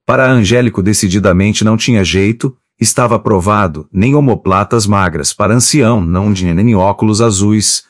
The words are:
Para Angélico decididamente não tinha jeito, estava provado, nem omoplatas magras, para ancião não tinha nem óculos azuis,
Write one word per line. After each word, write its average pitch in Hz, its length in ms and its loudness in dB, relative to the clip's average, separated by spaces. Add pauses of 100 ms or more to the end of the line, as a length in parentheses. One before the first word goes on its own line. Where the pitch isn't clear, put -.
Para 131 260 2
Angélico 117 500 0
decididamente 98 840 0
não 110 100 2
tinha 110 260 0
jeito, 101 540 -2 (240)
estava 113 400 0
provado, 95 720 -2
nem 120 240 0
omoplatas 104 720 0
magras, 90 460 -2
para 104 200 0
ancião 120 460 2
não 92 340 -2
tinha 90 200 -2
nem 110 200 2
óculos 101 460 0
azuis, 107 720 0